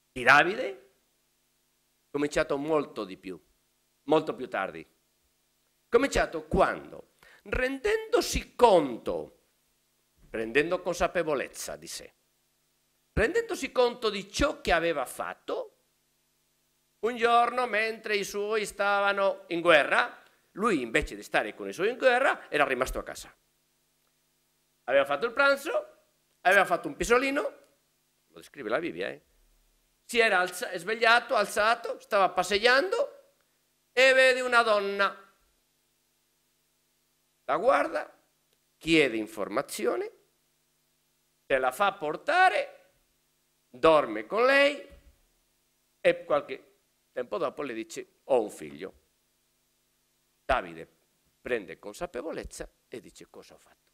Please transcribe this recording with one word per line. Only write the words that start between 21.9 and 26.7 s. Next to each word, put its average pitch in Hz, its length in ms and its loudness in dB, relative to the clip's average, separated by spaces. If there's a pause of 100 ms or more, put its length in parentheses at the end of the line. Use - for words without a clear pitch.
in 254 80 -10
guerra 254 500 2
era 147 160 2
rimasto 127 340 -2
a 98 40 -8
casa. - 320 -14 (1500)
Aveva 135 200 4
fatto 143 220 -4
il 240 60 -6
pranzo, 311 640 0 (440)
aveva 190 220 6
fatto 165 240 -2